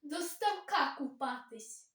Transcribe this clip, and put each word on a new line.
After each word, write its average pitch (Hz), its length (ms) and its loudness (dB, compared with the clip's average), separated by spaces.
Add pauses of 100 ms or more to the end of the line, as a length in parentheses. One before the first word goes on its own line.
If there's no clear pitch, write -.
до 294 140 -6
ставка 349 800 2
купатись. 247 840 -6 (100)